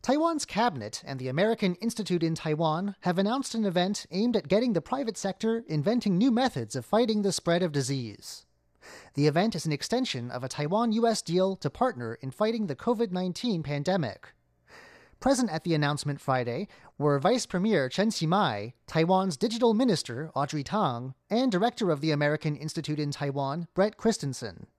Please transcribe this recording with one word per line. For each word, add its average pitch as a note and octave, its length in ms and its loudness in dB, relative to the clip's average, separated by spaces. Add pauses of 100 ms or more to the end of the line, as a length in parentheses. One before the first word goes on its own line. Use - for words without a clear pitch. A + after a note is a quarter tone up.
Taiwan's D#4 420 0
cabinet D#3+ 600 -4
and C3+ 140 -8
the B2+ 80 -6
American F#3 480 2
Institute F#3 480 -2
in D#3+ 100 0
Taiwan D#3+ 680 -2
have F3 160 0
announced A#3 380 -2
an A3 100 0
event F#3 440 0
aimed A3+ 280 0
at - 100 -2
getting A3+ 240 2
the E3+ 80 2
private B3 380 -4
sector A3 500 -2
inventing F#3 500 2
new B3 140 4
methods G#3+ 460 0
of B2 80 -6
fighting G#3+ 380 2
the G3 100 0
spread E3+ 280 0
of E3+ 120 0
disease. C3 720 -6 (680)
The C#3+ 120 4
event F3 260 2
is D#3+ 120 -6
an D#3 80 0
extension C#3 580 -4
of B2 140 -6
a - 20 -6
Taiwan-U G#3+ 580 0
S A3 160 2
deal F#3 360 2
to D3 120 -2
partner B2 520 -2
in C3 100 -8
fighting A3 360 0
the C#3 80 -4
covid A3+ 360 0
nineteen F3+ 520 -2
pandemic. C#3+ 680 -2 (880)
Present B3+ 320 2
at D#3 140 -4
the E3+ 80 2
announcement D3 480 0
Friday B2+ 480 -2 (280)
were C#3+ 220 4
Vice G#3+ 260 4
Premier F3+ 440 2
Chen G#3 200 2
Qimai, D#3 640 0 (120)
Taiwan's F3+ 500 2
Digital A#3 380 2
Minister E3 600 0
Audrey C#3+ 280 -2
Tang, C3 520 -4 (140)
and B3 220 2
Director G3 400 0
of C#3+ 80 0
the D#3 120 0
American D3 440 0
Institute D3+ 440 -6
in D3 120 -2
Taiwan, C#3+ 640 -4
Brett G3+ 240 2
Christensen. C3+ 680 -4 (120)